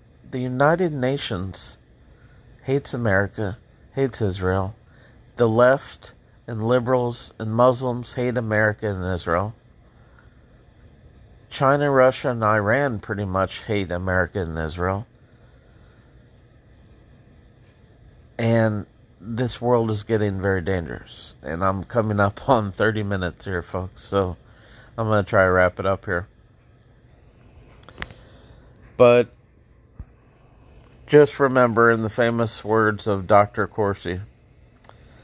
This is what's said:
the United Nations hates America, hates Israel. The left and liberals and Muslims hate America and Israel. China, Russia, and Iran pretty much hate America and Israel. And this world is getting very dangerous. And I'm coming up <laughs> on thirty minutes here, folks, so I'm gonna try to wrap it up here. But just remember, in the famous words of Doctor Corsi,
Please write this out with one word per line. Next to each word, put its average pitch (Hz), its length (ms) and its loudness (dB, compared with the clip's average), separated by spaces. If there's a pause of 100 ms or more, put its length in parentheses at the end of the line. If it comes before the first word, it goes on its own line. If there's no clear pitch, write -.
(340)
the 127 60 -6
United 143 520 0
Nations 127 840 -6 (840)
hates 139 320 -4
America, 101 640 -2 (320)
hates 135 280 -2
Israel. 95 540 -2 (640)
The 120 100 4
left 123 680 2 (320)
and 113 200 -6
liberals 123 720 -2
and 110 160 -6
Muslims 123 600 2
hate 123 220 -2
America 107 520 0
and 92 260 -4
Israel. 90 400 -2 (2000)
China, 143 400 2
Russia, 131 400 4
and 113 120 -4
Iran 110 540 0
pretty 101 280 -6
much 92 360 -2
hate 101 300 -4
America 90 480 -2
and 82 180 -6
Israel. 87 480 -4 (3250)
And 113 480 0 (340)
this 113 400 -6
world 117 300 2
is 104 100 -4
getting 104 400 -2
very 95 200 0
dangerous. 82 800 -8
And 82 200 -6
I'm 95 200 -2
coming 107 360 -2
up 101 300 -2
<laughs> - 0 -
on 110 220 0
thirty 107 320 -2
minutes 95 420 -6
here, 92 160 -6
folks, 92 420 -10
so 92 320 -2 (640)
I'm 113 120 -4
gonna 107 120 2
try 98 220 2
to 92 80 4
wrap 92 280 2
it 92 60 -4
up 95 200 -2
here. 95 220 -4 (2750)
But 123 320 6 (1800)
just 147 340 4
remember, 120 520 4
in 113 100 0
the 110 80 -4
famous 117 540 -2
words 107 420 0
of 98 220 -2
Doctor 104 400 4
Corsi, 98 540 -4 (1040)